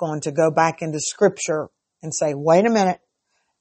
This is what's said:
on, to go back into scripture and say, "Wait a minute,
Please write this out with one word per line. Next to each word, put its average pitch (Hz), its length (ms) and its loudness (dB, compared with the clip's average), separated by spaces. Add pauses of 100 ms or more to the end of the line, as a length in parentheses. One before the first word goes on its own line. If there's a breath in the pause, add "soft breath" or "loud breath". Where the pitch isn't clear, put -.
on, 151 200 -4
to 151 100 -6
go 160 200 2
back 160 320 0
into 151 160 -6
scripture 160 680 -2 (340)
and 160 100 -10
say, 151 220 -2
"Wait 165 320 4
a - 20 2
minute, 190 320 2 (600)